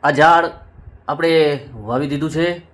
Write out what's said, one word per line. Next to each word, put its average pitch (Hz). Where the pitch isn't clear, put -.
આ 147
ઝાડ 165
આપણે 165
વાવી 127
દીધું 147
છે 165